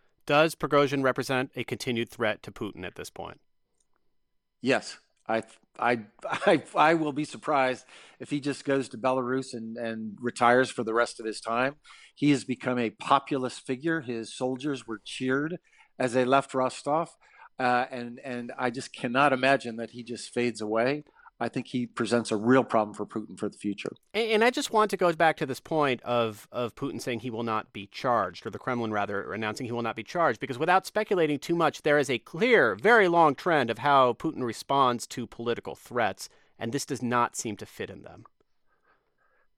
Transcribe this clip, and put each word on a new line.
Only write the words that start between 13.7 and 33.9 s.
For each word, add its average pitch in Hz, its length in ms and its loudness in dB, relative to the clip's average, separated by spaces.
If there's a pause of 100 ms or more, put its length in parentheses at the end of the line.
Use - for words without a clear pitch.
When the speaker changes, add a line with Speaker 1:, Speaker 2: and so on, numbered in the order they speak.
Speaker 2:
His 113 300 -8
soldiers 131 540 -6
were 110 180 -10
cheered 143 540 -4 (400)
as 127 160 0
they 127 120 4
left 135 280 2
Rostov, 143 560 -2 (480)
uh, 123 320 2
and, 120 340 -10
and 123 320 -8
I 127 140 -2
just 120 240 -8
cannot 135 400 2
imagine 127 440 2
that 113 120 -8
he 120 140 -14
just 117 280 -10
fades 120 300 -2
away. 117 440 0 (320)
I 123 120 -4
think - 180 -6
he 123 180 -4
presents 113 460 -2
a 110 60 2
real 120 260 6
problem 107 300 0
for 104 120 -8
Putin 107 320 -10
for 101 120 -6
the - 80 -12
future. - 340 -6 (220)
Speaker 1:
And, 220 180 -2
and 220 140 4
I 247 60 4
just 269 200 -4
want 214 200 4
to 196 60 -2
go 175 140 4
back 160 260 4
to 160 80 -4
this 131 140 -6
point 143 440 0
of, 117 460 -2
of 117 260 -6
Putin 139 260 -8
saying 120 180 -6
he 127 100 -10
will 113 140 -6
not 110 300 -4
be 98 140 -12
charged, 107 580 -2
or 110 60 -6
the 104 60 -10
Kremlin, 117 360 -4
rather, 101 400 -2
announcing 110 320 -6
he 117 80 -6
will 120 80 -4
not 113 160 -4
be 110 60 -8
charged, 156 360 0
because 127 180 -6
without 175 280 2
speculating 175 520 0
too 170 200 -2
much, 156 240 0
there 147 160 4
is 139 120 2
a 123 100 0
clear, 165 560 4
very 196 340 6
long 165 260 6
trend 147 340 2
of 113 100 -4
how 135 340 6